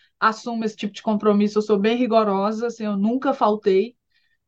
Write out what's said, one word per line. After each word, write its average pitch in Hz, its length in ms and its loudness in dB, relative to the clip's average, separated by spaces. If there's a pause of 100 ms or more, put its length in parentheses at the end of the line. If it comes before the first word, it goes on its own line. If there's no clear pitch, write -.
(200)
assumo 220 460 -2
esse 214 100 -4
tipo 202 180 -8
de - 100 -18
compromisso, 208 560 2
eu - 20 0
sou 214 160 0
bem 220 200 0
rigorosa, 220 720 0
assim, 226 180 -8
eu 208 120 -2
nunca 247 360 0
faltei, 214 600 0 (520)